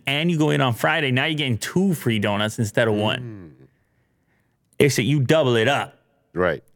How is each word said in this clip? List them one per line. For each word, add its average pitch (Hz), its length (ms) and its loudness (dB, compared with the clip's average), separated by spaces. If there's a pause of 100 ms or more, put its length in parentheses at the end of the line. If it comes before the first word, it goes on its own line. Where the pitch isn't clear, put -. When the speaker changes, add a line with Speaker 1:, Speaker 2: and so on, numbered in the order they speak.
Speaker 1:
and 147 240 0
you 165 80 0
go 151 100 2
in 147 140 2
on 127 100 2
Friday, 156 380 0
now 131 160 2
you're 160 100 -2
getting 131 220 -2
two 190 340 -2
free 117 260 -2
donuts 104 400 -2
instead 113 300 0
of 107 60 0
one. 104 680 -6
Speaker 2:
Mm. - 60 -20 (1120)
Speaker 1:
Except 139 280 2
you 143 140 2
double 131 360 2
it 110 120 2
up. 107 300 -4 (340)
Speaker 2:
Right. 85 300 -2 (140)